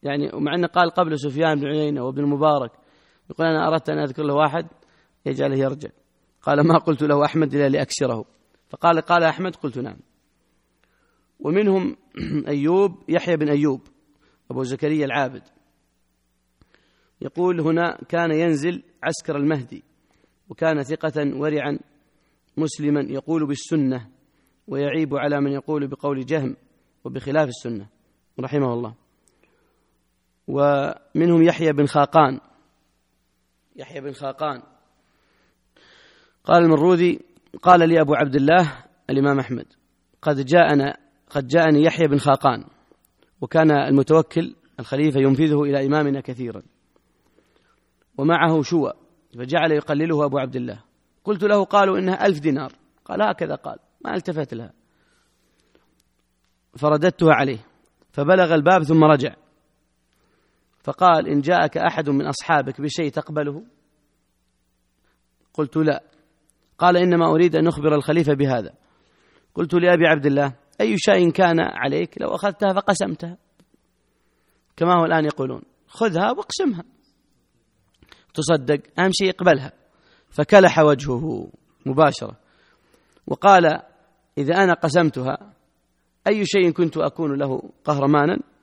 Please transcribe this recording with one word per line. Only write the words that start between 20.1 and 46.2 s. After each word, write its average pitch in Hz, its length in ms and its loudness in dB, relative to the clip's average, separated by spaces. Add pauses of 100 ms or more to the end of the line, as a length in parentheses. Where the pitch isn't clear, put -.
وكان 160 340 -2
ثقة 147 540 -6
ورعا 147 420 -4 (800)
مسلما 147 440 -2
يقول 151 460 -4
بالسنة، 131 640 -4 (560)
ويعيب 143 480 -4
على 143 260 -2
من 139 120 -2
يقول 143 340 -6
بقول 135 380 -6
جهم 139 320 -4 (480)
وبخلاف 135 440 -4
السنة"، 117 380 -12 (540)
رحمه 131 320 -2
الله. 120 220 -8 (1500)
ومنهم 143 960 0
يحيى 165 300 2
بن 143 140 0
خاقان، 143 540 2 (1400)
يحيى 139 240 -16
بن 139 120 -12
خاقان 135 500 -8 (1800)
قال 170 200 4
المروذي: 170 560 2 (420)
قال 175 260 6
لي 165 120 4
أبو 147 140 2
عبد 139 200 -2
الله 151 380 2 (380)
الإمام 139 280 0
أحمد: 127 280 -8 (560)
'قد 139 220 -2
جاءنا، 147 520 4 (340)
قد 139 160 -4
جاءني 151 360 4
يحيى 160 260 2
بن 143 100 2
خاقان، 135 460 2 (760)
وكان 160 300 2
المتوكل 143 840 2 (260)
الخليفة 139 400 -2
ينفذه 143 420 2
إلى 139 240 -2
إمامنا 143 340 0